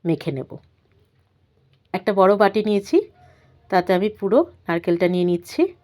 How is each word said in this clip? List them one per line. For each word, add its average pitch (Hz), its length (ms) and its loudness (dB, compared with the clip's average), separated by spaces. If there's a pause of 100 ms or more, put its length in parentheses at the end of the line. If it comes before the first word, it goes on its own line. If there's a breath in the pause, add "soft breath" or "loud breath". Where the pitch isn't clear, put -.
মেখে 160 260 -4
নেব। 131 180 -10 (1400)
একটা 185 200 -4
বড় 190 240 4
বাটি 202 260 2
নিয়েছি, 208 340 0 (720 soft breath)
তাতে 180 220 0
আমি 185 140 0 (100)
পুরো 202 220 2 (260)
নারকেলটা 175 440 0
নিয়ে 180 220 0
নিচ্ছি। 175 320 -2 (200)